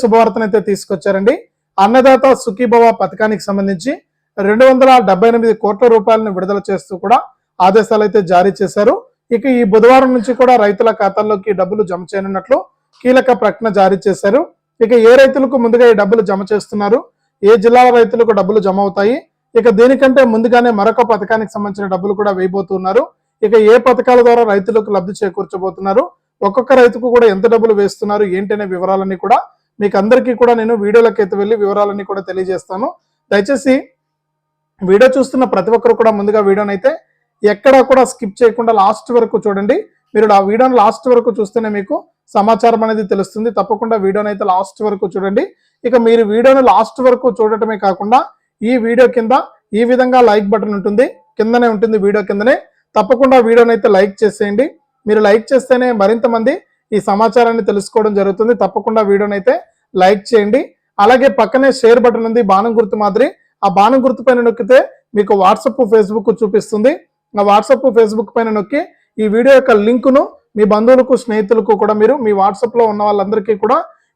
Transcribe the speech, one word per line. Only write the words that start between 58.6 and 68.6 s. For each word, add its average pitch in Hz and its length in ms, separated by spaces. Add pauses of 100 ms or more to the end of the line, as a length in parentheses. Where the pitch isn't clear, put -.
తప్పకుండా 214 480
వీడియోని 202 280
అయితే 254 160 (400)
లైక్ 196 360
చేయండి. 214 300 (380)
అలాగే 240 300 (120)
పక్కనే 254 300 (100)
షేర్ 240 240
బటన్ 233 260
ఉంది, 233 200
బాణం 202 280
గుర్తు 208 240
మాదిరి, 214 260 (340)
ఆ 202 160
బాణం 233 260
గుర్తు 247 220
పైన 247 200
నొక్కితే 240 320 (400)
మీకు 208 240
WhatsApp, 214 360 (160)
Facebook 214 340 (140)
చూపిస్తుంది. 214 520 (400)
ఆ 202 160
WhatsApp, 226 340 (140)
Facebook 220 380
పైన 226 220
నొక్కి 208 220 (380)